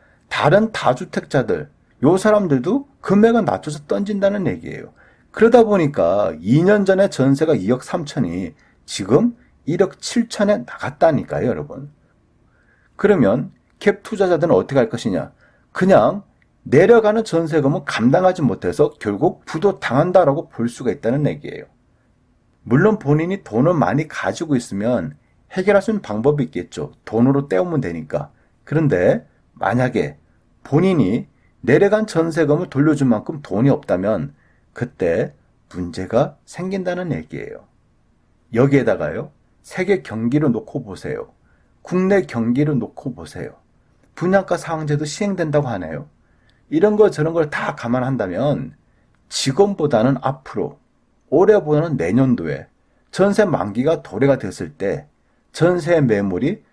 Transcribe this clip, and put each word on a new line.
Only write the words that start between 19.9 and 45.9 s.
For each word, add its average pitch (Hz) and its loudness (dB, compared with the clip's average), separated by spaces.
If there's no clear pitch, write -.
볼 117 -6
수가 117 -4
있다는 135 -2
얘기예요. - -8
물론 180 2
본인이 165 0
돈을 139 2
많이 135 0
가지고 147 -4
있으면 101 -4
해결할 196 2
수 - -4
있는 220 -2
방법이 127 0
있겠죠. - -8
돈으로 135 0
때우면 175 0
되니까. 82 -8
그런데 143 0
만약에 101 -2
본인이 147 0
내려간 196 2
전세금을 160 0
돌려줄 139 2
만큼 110 -2
돈이 110 0
없다면 98 -2
그때 117 -4
문제가 92 -4
생긴다는 180 -8
얘기예요. - -10
여기에다가요, 113 2
세계 190 -2
경기를 120 -2
놓고 131 -8
보세요. 87 -12
국내 190 0
경기를 123 -2
놓고 117 -8
보세요. 82 -14
분양가 185 0
상한제도 151 -4
시행된다고 160 -2
하네요. 80 -10